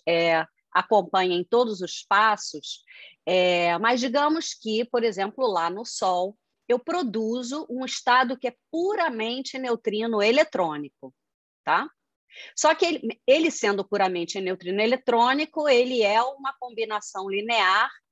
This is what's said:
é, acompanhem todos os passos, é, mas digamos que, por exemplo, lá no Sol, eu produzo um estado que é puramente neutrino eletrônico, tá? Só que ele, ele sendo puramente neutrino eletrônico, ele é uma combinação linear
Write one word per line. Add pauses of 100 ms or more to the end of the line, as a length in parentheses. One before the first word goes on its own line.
é, (240)
acompanhem
todos
os
passos, (420)
é,
mas
digamos
que,
por
exemplo,
lá
no
Sol, (320)
eu
produzo
um
estado
que
é (160)
puramente
neutrino
eletrônico, (520)
tá? (680)
Só
que
ele,
ele
sendo
puramente
neutrino
eletrônico,
ele
é
uma
combinação
linear (220)